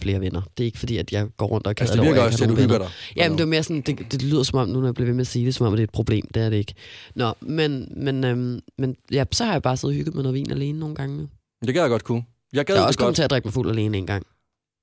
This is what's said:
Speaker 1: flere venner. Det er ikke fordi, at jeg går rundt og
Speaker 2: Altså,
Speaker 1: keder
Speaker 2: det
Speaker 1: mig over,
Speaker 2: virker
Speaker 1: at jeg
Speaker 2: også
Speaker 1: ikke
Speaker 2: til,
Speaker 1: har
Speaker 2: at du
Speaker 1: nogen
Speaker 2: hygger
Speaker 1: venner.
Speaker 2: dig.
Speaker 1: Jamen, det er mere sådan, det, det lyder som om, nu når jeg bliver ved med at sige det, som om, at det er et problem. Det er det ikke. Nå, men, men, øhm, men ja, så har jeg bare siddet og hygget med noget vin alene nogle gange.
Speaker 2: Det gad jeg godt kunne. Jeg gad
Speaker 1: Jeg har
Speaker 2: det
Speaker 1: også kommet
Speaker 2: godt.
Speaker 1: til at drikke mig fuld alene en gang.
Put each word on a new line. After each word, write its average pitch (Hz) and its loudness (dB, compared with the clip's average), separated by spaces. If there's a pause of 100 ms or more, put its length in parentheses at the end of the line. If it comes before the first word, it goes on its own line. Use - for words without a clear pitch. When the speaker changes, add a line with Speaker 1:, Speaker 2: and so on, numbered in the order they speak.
Speaker 1:
flere 98 0
venner. 90 -2 (160)
Det 123 0
er - 2
ikke 113 -4
fordi, 120 -2
at 82 -4
jeg 104 0 (100)
går 104 0
rundt 104 0
og - 0 (100)
Speaker 2:
Altså, 127 2
Speaker 1:
keder 113 2
Speaker 2:
det 117 4
Speaker 1:
mig 135 6
over, 156 6
Speaker 2:
virker 127 6
Speaker 1:
at 117 6
jeg 113 2
Speaker 2:
også 113 2
Speaker 1:
ikke 113 4
Speaker 2:
til, - 4
Speaker 1:
har - -
Speaker 2:
at - 4
du 117 6
Speaker 1:
nogen 95 -2
Speaker 2:
hygger - -
Speaker 1:
venner. - -14
Speaker 2:
dig. 165 2
Speaker 1:
Jamen, 160 2
det 165 2
er 160 2
mere 156 2
sådan, 151 -4
det, - -4
det 135 -2
lyder 139 2
som - 0
om, 113 0
nu 123 0
når 131 2
jeg 123 0
bliver 127 0
ved 120 2
med 127 0
at 123 -2
sige 123 -2
det, 131 0
som 120 2
om, 98 4
at 107 2
det 113 4
er 107 0
et - -4
problem. - 0
Det 113 2
er 110 2
det 107 2
ikke. 101 -2 (420)
Nå, 120 0
men, 147 -2 (100)
men, 135 -2
øhm, 123 0 (180)
men 131 -2 (160)
ja, 139 2
så - 0
har 220 0
jeg 156 0
bare 131 0
siddet 139 -2
og - -2
hygget 147 -4
med 139 -2
noget 127 0
vin 139 -4
alene 143 -4
nogle 151 -8
gange. 143 -8 (380)
Speaker 2:
Det 127 0
gad 175 4
jeg 147 4
godt 113 2
kunne. 120 -2 (300)
Jeg 139 0
gad 196 2
Speaker 1:
Jeg - 6
har - 6
Speaker 2:
det - 4
Speaker 1:
også 139 2
kommet 120 4
Speaker 2:
godt. - 0
Speaker 1:
til 160 2
at 127 2
drikke 127 0
mig 107 -6
fuld 120 0
alene 107 0
en 95 -4
gang. 98 -4 (580)